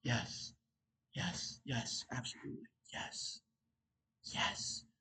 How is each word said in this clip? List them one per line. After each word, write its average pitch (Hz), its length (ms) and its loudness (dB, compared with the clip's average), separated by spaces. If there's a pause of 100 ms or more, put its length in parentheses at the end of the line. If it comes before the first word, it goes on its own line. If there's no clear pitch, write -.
Yes. - 500 2 (600)
Yes, - 520 0
yes, - 460 0
absolutely. - 520 -4 (300)
Yes. - 480 -4 (840)
Yes. - 600 2 (160)